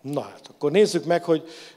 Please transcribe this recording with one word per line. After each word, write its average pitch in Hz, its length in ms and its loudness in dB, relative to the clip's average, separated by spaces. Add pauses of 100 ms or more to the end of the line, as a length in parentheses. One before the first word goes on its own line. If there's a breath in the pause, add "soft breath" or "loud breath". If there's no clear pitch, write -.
Na 139 200 -6
hát, - 280 -18
akkor 147 220 -4
nézzük 196 340 2
meg, 170 180 0
hogy 160 260 0 (280 loud breath)